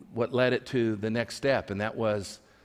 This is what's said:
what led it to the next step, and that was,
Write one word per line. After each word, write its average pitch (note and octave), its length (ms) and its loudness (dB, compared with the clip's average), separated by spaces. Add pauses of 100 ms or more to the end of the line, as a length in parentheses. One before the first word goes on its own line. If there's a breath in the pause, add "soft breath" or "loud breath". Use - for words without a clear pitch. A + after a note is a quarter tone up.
(120)
what A2+ 220 0
led B2+ 180 4
it B2 140 0
to A2+ 300 2
the G#2+ 140 -2
next A#2 260 -2
step, C3 340 0
and G2+ 100 -4
that A2 140 -2
was, G#2+ 460 -2 (240 soft breath)